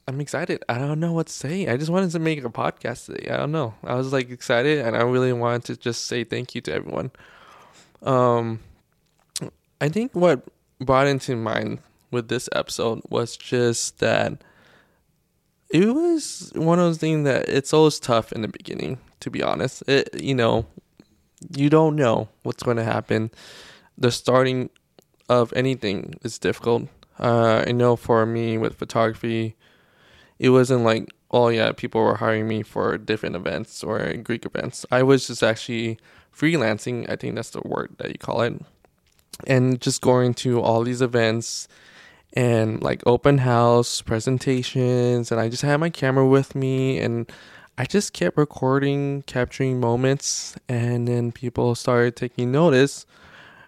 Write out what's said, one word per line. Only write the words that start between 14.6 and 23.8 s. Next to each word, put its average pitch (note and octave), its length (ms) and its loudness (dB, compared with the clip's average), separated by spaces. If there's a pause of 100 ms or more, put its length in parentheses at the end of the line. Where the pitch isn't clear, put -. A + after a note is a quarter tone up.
it G3+ 220 4
was D#4+ 640 -2
one E3+ 240 2
of F3+ 60 4
those E3 140 2
things D#3 260 0
that C3 240 0
it's - 260 0
always D#3 240 6
tough A2+ 340 0
in A2 100 -6
the G#2 60 -2
beginning, - 500 -8 (220)
to - 80 -12
be - 140 -4
honest. - 460 -2
It, - 340 0
you C3+ 120 -2
know, A#2 320 2 (880)
you C#3 140 2
don't D#3 280 4
know A2+ 320 2 (160)
what's - 180 -6
gonna A2+ 220 0
happen. A2+ 460 -2 (680)